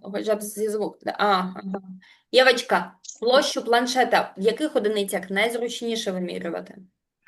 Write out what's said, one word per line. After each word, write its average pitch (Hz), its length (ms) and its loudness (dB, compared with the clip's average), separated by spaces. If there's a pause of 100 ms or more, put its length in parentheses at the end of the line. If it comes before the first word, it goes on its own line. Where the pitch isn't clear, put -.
хоча 208 320 -2
б 208 60 -6
зі 214 280 -4
звук. 208 320 -4
Да, - 180 -6
а, 202 80 2
ага. 190 540 -2 (500)
Євочка, 240 680 4 (220)
площу 226 460 2
планшета 240 720 2
в 190 40 -6
яких 226 340 0
одиницях 202 540 -2
найзручніше 226 840 -2
вимірювати? 180 640 -6 (520)